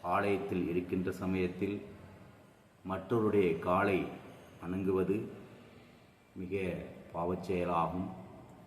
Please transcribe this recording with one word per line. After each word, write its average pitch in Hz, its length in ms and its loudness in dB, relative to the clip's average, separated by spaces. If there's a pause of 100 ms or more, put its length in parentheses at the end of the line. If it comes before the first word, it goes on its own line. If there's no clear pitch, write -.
ஆலயத்தில் 92 680 2
இருக்கின்ற 90 420 0
சமயத்தில் 95 680 0 (1080)
மற்றவருடைய 98 720 4
காலை 98 480 4 (540)
வணங்குவது 95 680 0 (1040)
மிக 92 380 -2 (380)
பாவச் 87 320 -2
செயலாகும். 87 640 0 (600)